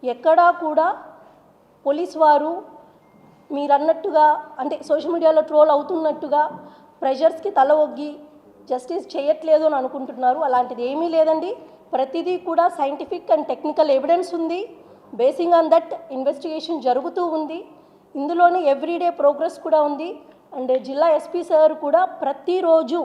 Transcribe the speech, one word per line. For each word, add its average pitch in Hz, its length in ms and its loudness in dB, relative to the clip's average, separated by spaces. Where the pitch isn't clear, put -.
ఎక్కడా 330 320 4
కూడా 311 220 2
పోలీస్ 302 380 -4
వారు 302 280 4
మీరన్నట్టుగా 302 720 2
అంటే 294 140 -4
సోషల్ 311 260 -2
మీడియాలో 320 340 4
ట్రోల్ 311 260 6
అవుతున్నట్టుగా 302 680 -2
ప్రెషర్స్‌కి 320 580 0
తల 269 120 4
ఒగ్గి 277 260 -10
జస్టిస్ 262 440 -8
చేయట్లేదు 311 540 2
అని 294 120 -2
అనుకుంటున్నారు, 262 640 -2
అలాంటిది 247 440 0
ఏమీ 320 260 -4
లేదండి. 320 340 0
ప్రతిదీ 330 420 -4
కూడా 339 200 2
scientific 294 480 -6
and 302 160 -2
technical 302 360 -2
evidence 339 420 0
ఉంది. 339 220 -4
Basing 330 400 2
on 330 140 2
that 330 160 2
ఇన్వెస్టిగేషన్ 311 720 -6
జరుగుతూ 339 380 -2
ఉంది. 311 220 -6
ఇందులోనే 349 400 2
ఎవ్రీడే 339 360 -2
ప్రోగ్రెస్ 294 460 0
కూడా 320 140 2
ఉంది. 294 200 -8
And 254 140 -4
జిల్లా 277 200 0
ఎస్పీ 349 220 -8
సార్ 311 220 4
కూడా 294 160 2
ప్రతిరోజు 320 800 0